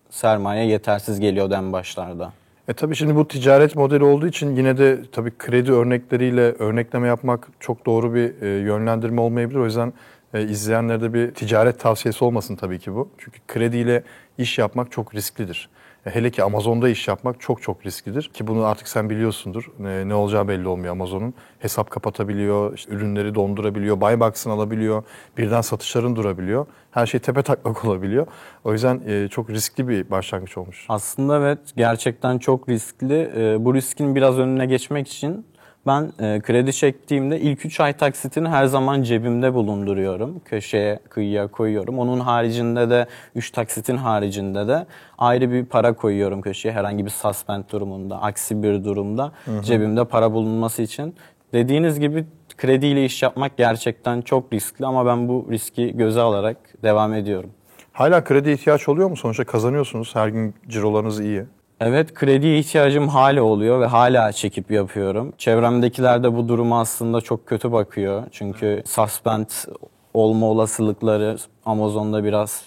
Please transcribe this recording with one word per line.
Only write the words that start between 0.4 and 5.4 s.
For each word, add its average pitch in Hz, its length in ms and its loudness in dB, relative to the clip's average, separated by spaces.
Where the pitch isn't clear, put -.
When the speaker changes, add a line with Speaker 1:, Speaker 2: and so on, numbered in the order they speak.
Speaker 1:
yetersiz 104 540 0
geliyordu 98 340 0
en 95 200 -4
başlarda. 90 600 -8
Speaker 2:
E, 120 60 -6
tabii 156 220 -4
şimdi 151 200 2
bu 151 120 4
ticaret 139 480 6
modeli 143 280 4
olduğu 143 240 4
için 143 280 -4
yine 131 220 2
de 131 220 4
tabii 117 260 -6
kredi 123 340 0